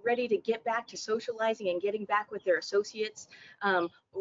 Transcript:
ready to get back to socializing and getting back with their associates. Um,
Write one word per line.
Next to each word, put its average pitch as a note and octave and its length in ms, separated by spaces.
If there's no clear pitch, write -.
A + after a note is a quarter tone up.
ready A#3+ 220
to G#3+ 100
get A3 280
back A#3 240
to G3 80
socializing A3 720
and F3 120
getting G3+ 240
back G#3 260
with G3+ 140
their F3 140
associates. G#3 680
Um, F#3 260